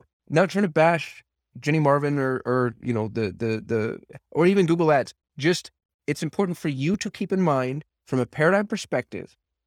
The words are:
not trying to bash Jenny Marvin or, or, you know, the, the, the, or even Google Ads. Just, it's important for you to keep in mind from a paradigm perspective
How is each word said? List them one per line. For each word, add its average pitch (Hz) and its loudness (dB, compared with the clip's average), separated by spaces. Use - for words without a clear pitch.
not 170 2
trying 202 0
to 196 0
bash 160 0
Jenny 147 0
Marvin 143 2
or, 131 -2
or, 123 0
you 120 -2
know, 110 -2
the, 107 -4
the, 110 -2
the, 110 -2
or 165 2
even 196 4
Google 165 2
Ads. 135 2
Just, 160 -2
it's - -4
important 175 -2
for - -6
you 147 -2
to 202 -8
keep - -6
in 190 0
mind 135 0
from 131 -2
a 123 2
paradigm 185 2
perspective 123 -6